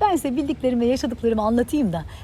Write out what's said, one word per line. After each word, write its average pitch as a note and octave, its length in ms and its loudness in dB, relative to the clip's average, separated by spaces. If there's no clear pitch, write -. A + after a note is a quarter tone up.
ben G4+ 160 4
size B3+ 200 -2
bildiklerimi C4 440 0
ve A#3+ 60 2
yaşadıklarımı A#3 560 0
anlatayım A#3+ 500 2
da E3 120 -4